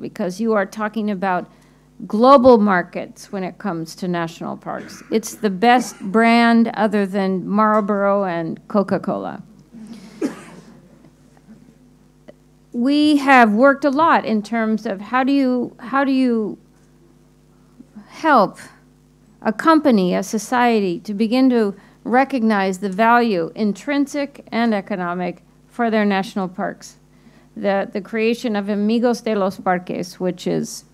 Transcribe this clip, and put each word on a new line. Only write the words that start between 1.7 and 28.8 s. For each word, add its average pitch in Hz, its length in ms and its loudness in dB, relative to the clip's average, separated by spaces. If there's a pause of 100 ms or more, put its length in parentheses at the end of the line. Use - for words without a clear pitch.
global 247 520 8
markets 185 760 -2
when 190 140 -8
it 180 140 -10
comes 165 360 -8
to 185 140 -8
national 170 480 -6
parks. - 440 -12 (100)
It's - 240 -4
the 214 160 -4
best 233 500 2
brand 233 720 4
other 202 320 0
than 190 420 -4
Marlboro 202 800 0
and 170 420 -6
Coca-Cola. 180 720 -4 (3250)
We 294 440 2
have 262 340 6
worked 269 320 4
a 294 60 2
lot 285 360 2
in 220 160 -2
terms 220 440 -4
of 196 140 -6
how 254 260 -2
do 277 80 0
you, 254 460 0
how 262 260 -2
do 277 60 0
you 240 460 0 (1500)
help 247 520 2 (840)
a 220 100 -2
company, 254 640 2
a 190 100 -2
society, 220 800 0
to 208 120 -10
begin 233 360 2
to 214 260 0 (300)
recognize 220 720 0
the 196 100 -6
value, 220 640 2
intrinsic 277 960 -4
and 226 220 0
economic, 180 720 -6 (240)
for 233 220 -4
their 214 160 0
national 190 440 -2
parks. - 480 -10 (580)
The, 196 360 -2
the 208 100 -8
creation 226 560 -2
of 202 100 -6
Amigos 220 540 0